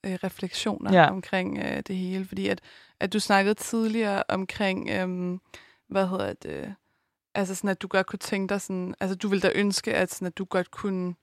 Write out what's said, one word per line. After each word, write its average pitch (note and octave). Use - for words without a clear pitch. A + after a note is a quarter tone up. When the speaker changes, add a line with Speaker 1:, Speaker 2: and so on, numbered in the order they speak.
Speaker 1:
øh, F#3+
refleksioner G3
Speaker 2:
Ja. E3+
Speaker 1:
omkring, F#3
øh, -
det F#3+
hele. F#3
Fordi G3
at, G3
at F#3+
du G#3+
snakkede G3+
tidligere A3
omkring, F#3+
øhm, F3+
hvad G3
hedder F3+
det, D#2
altså F#3+
sådan, G3+
at F#3
du G3
godt F#3+
kunne -
tænke G3
dig G3+
sådan, F3+
altså F#3+
du G3
ville F#3+
da F#3+
ønske, G3+
at F#3
sådan, F#3
at F3
du F#3+
godt F3+
kunne F3+